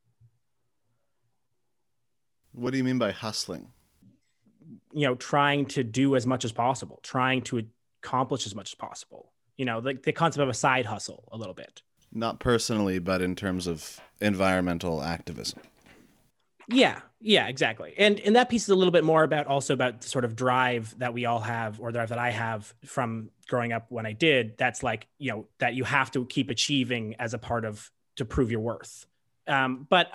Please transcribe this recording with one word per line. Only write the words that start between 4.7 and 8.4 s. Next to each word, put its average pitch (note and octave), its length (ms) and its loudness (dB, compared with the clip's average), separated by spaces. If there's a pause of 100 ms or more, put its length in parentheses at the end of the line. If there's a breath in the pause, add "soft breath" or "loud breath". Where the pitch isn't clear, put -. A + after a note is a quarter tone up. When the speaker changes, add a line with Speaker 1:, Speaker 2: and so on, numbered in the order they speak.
Speaker 2:
You D3 120 0
know, B2 100 0
trying C#3+ 500 2
to C3+ 180 -2
do C3 320 2
as A#2 100 0
much B2 200 0
as A2+ 60 -4
possible, - 500 -4
trying B2+ 400 0
to A#2+ 200 -4 (400)
accomplish C3 440 -2